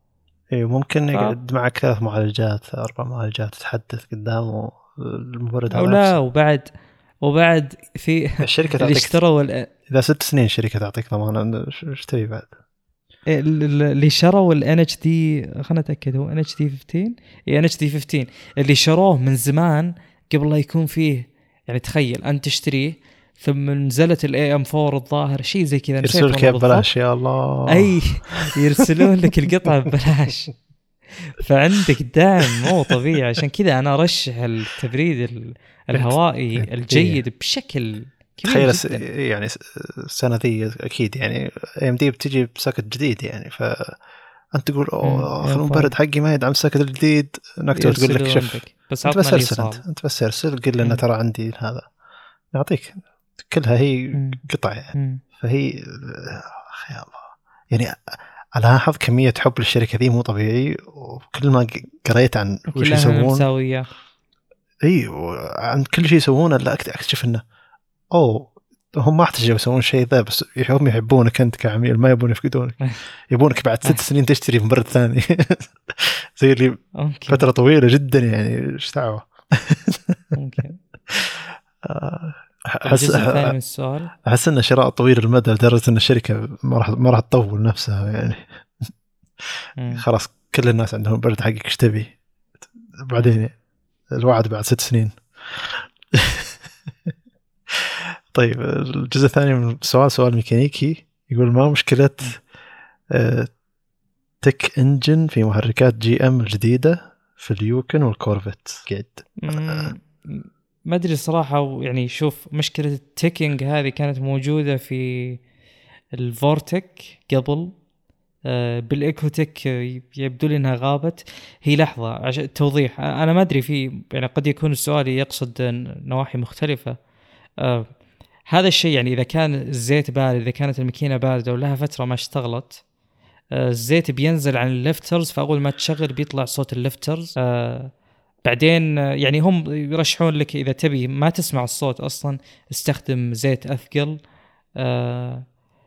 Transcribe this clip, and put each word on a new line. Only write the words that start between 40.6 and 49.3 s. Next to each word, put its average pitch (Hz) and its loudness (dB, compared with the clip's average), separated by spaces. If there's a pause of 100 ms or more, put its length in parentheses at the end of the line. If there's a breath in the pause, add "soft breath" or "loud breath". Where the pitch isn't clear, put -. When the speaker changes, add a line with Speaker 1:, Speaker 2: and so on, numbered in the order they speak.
Speaker 1:
أكيد، - -4
يعني، 123 -4 (300)
إيه 139 0
إم 123 0
دي 139 0
بتجي 131 -2
بساكت - -6
جديد، 117 -6
يعني، - -10
فأنت - -10
تقول: 143 -2
Speaker 2:
مم. - -4
Speaker 1:
"أوه، 139 -2
آخر 143 -2
Speaker 2:
إيه، 139 0
Speaker 1:
المبرد 143 0
Speaker 2:
فاهم. 151 2
Speaker 1:
حقي 147 -2
ما 156 2
يدعم 131 0
الساكت 139 0
الجديد." 143 0 (220)
نكتة 170 2
تقول 123 2
لك: 131 2
Speaker 2:
يرسلون 131 2
Speaker 1:
"شوف، 120 -6
Speaker 2:
لك. - -16 (160)
بس 131 -4
Speaker 1:
أنت 147 2
Speaker 2:
عطنا - 6
Speaker 1:
بس 143 2